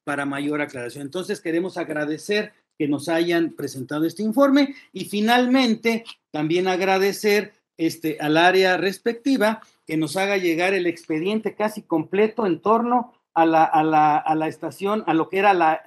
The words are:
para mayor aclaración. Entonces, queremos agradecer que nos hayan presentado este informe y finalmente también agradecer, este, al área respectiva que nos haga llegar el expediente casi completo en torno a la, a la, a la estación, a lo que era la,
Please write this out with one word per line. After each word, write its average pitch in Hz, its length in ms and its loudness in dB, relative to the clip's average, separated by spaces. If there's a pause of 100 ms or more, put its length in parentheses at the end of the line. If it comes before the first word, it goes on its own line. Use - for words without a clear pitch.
para 143 220 -4
mayor 143 360 -4
aclaración. 135 400 -8
Entonces, 175 400 -8
queremos 170 360 -4
agradecer 156 760 -4 (240)
que 151 100 -2
nos 139 220 -4
hayan 170 440 0
presentado 139 520 -6
este 165 160 -6
informe 277 540 2 (180)
y 190 120 -8
finalmente 233 1000 2 (240)
también 160 380 -2
agradecer, 190 880 0 (200)
este, 160 440 -4
al 151 180 0
área 185 400 4
respectiva 214 840 -2 (260)
que 156 100 -4
nos 156 180 -4
haga 196 220 0
llegar 180 380 0
el 180 100 -2
expediente 180 680 -4
casi 214 260 -4
completo 202 640 -2
en 165 140 0
torno 233 560 0 (180)
a 165 140 4
la, 160 160 4
a 156 200 2
la, 151 340 4
a 156 180 0
la 160 120 -2
estación, 180 600 -6
a 160 80 0
lo 160 140 0
que 190 100 -2
era 202 160 4
la, 160 320 2